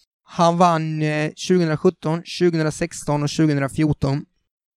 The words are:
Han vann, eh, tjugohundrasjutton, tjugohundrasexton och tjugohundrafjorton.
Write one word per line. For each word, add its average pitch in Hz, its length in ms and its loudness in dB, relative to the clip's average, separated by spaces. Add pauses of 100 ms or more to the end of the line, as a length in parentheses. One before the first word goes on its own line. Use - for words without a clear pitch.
(240)
Han 170 340 0
vann, 160 440 2
eh, 151 340 -2
tjugohundrasjutton, 170 880 0
tjugohundrasexton 160 1000 -2
och 147 60 -2
tjugohundrafjorton. 143 960 0 (520)